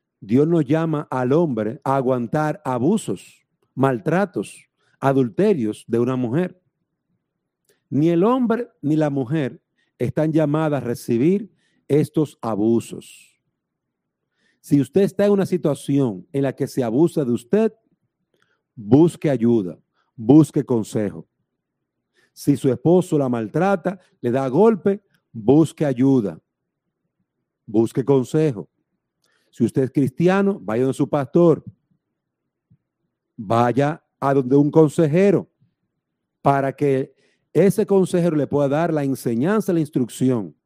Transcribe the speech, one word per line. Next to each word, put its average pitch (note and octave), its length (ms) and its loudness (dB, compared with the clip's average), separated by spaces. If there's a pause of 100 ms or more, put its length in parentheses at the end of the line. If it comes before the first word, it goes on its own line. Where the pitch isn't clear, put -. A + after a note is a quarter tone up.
(200)
Dios B2+ 280 0
no E3 140 2
llama D3+ 500 -2
al B2+ 220 -2
hombre A2+ 500 -2
a C3+ 140 0
aguantar C3 680 -2
abusos, B2+ 800 -4 (300)
maltratos, C3+ 920 -2 (320)
adulterios C3+ 880 0
de A#2+ 120 -2
una B2 160 0
mujer. B2+ 440 -4 (1300)
Ni D3 200 0
el E3+ 140 2
hombre A#3+ 460 0 (120)
ni D3 140 -2
la D3+ 160 0
mujer C#3 500 -4 (380)
están D#3 320 -2
llamadas D3+ 500 0
a - 40 -8
recibir C3 680 -2 (360)
estos D3 540 -2
abusos. A2 1000 -4 (1200)
Si C#3+ 220 2
usted F#3+ 200 0
está G3+ 260 0
en G3+ 60 4
una F#3+ 120 2
situación C#3 880 -2
en C#3 100 -2
la C3+ 140 -2
que C#3 100 -6
se B2+ 180 -4
abusa A#2+ 400 0
de A#2 80 -2
usted, G#3+ 420 -2 (1000)
busque D3 560 2
ayuda, A2+ 480 -2 (380)
busque C#3+ 500 4
consejo. G#2 600 -4 (1080)
Si C#3+ 240 0
su C#3 140 0
esposo E3 480 2
la C3+ 100 -2
maltrata, D#3+ 720 -2 (220)
le B2 100 -4
da C3+ 160 -2
golpe, G3 560 2 (280)
busque C#3 540 2
ayuda, B2+ 560 0 (1300)
busque A2+ 360 0
consejo. C3+ 640 -2 (840)
Si - 120 -6
usted C3 200 0
es B2+ 80 -4
cristiano, F#3 680 0
vaya G#2+ 220 -4
donde C3 140 -2
su D3 120 -2
pastor, D3+ 560 2 (1700)
vaya A#2+ 680 -2 (160)
a C#3 140 0
donde C3+ 240 0
un D3 120 4
consejero, D#3+ 800 2 (920)
para C#3 340 0
que C3+ 400 -2 (380)
ese F#3 320 2
consejero F3 500 0
le C#3 120 0
pueda C#3+ 200 0
dar D#3+ 260 -2
la D3 120 -2
enseñanza, C#3 680 -2
la E3 80 0
instrucción. B2 760 -2 (120)